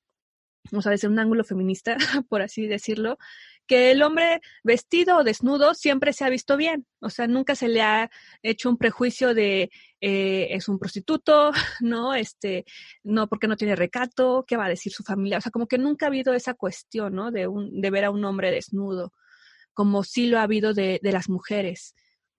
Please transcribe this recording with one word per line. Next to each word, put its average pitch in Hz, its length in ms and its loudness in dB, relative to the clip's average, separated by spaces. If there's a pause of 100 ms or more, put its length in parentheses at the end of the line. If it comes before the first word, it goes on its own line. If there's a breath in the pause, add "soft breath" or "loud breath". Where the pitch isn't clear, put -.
(720)
o 202 100 -2
sea, 208 100 0
desde 208 160 0
un 214 100 2
ángulo 226 260 2
feminista, 190 520 -4
<laughs> 269 320 -2
por 208 140 -2
así 214 240 -6
decirlo, 220 520 -4 (480 loud breath)
que 254 240 6
el 269 120 6
hombre 330 380 2 (220 loud breath)
vestido 339 560 4
o 294 60 4
desnudo 277 500 2
siempre 277 380 0
se 277 120 -6
ha 262 60 2
visto 262 260 0
bien, 302 300 -2 (140)
o 220 100 -10
sea, 240 160 -6
nunca 262 280 0
se 254 140 -2
le 226 140 2
ha 220 280 2 (320 loud breath)
hecho 226 280 -2
un 240 80 2
prejuicio 240 560 0
de, 196 360 2 (300 loud breath)
eh, 190 500 0
es 190 180 -6
un 196 100 -2
prostituto, 294 720 2
<laughs> - 280 -4
¿no? 233 340 -2
Este, 208 500 -6 (380 loud breath)
no, 214 260 0
porque 214 200 -2
no 214 80 -2
tiene 208 200 0
recato, 254 680 0
¿qué 247 100 -2
va 208 100 -2
a 185 40 0
decir 185 220 -6
su - 100 -14
familia? 196 360 -4
O - 20 -4
sea, 233 120 -8
como 233 140 -4
que 254 120 -2
nunca 294 280 -2
ha - 20 0
habido 262 240 0
esa 247 220 -4
cuestión, 202 600 -8
¿no? 208 160 -6
De 190 180 -4
un, 202 320 -6
de 196 100 -2
ver 196 140 0
a 202 60 0
un 208 140 -2
hombre 190 260 -2
desnudo, 190 600 -6 (640 soft breath)
como 202 300 0
sí 240 240 -2
lo 233 100 4
ha 226 40 2
habido 214 300 2
de, 190 300 0
de 196 100 0
las 185 160 -2
mujeres, 185 640 -6 (440)